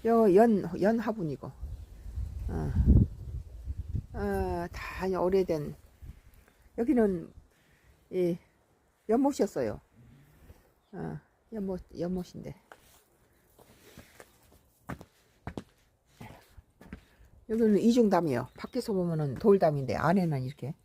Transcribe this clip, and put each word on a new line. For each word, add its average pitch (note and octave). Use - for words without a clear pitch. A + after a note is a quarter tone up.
요 A3+
연, F#3+
연 A3+
화분이고, G3
어, A2
어, G3
다 -
오래된, F3
여기는 A3
이 F3
연못이었어요. G#3+
어, D#3+
연못, F#3+
연못인데. F3
여기는 A3
이중담이에요. F3
밖에서 A#3
보면은 D#3+
돌담인데, D#3+
안에는 D#3+
이렇게 C3